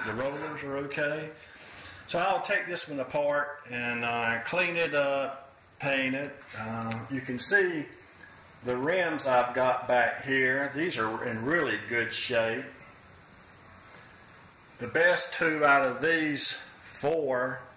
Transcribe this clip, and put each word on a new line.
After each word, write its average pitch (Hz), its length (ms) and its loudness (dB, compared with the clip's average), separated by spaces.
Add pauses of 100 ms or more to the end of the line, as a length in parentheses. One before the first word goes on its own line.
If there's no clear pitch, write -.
The - 80 -4
rollers 143 500 -4
are 139 140 -6
okay. 151 540 -4 (720)
So 170 140 -2
I'll 185 240 2
take 196 240 0
this 170 200 -6
one 147 120 -6
apart 143 640 0 (100)
and, 120 340 -2
uh, 117 400 0
clean 175 320 0
it 160 160 0
up, 139 580 0 (280)
paint 135 340 0
it. 139 220 -6 (200)
Uh, 113 380 -4 (160)
you 135 120 -2
can 127 180 -4
see 180 480 2 (800)
the 123 120 0
rims 156 480 0
I've 123 300 4
got 127 320 2
back 123 380 2
here. 135 500 2
These 151 240 -2
are 110 280 -2
in 113 160 -4
really 135 360 0 (100)
good 117 240 0
shape. 117 520 0 (2000)
The 120 100 -8
best 170 460 4
two 156 320 2
out 139 220 8
of 120 160 -2
these 156 520 2 (280)
four 131 760 0 (180)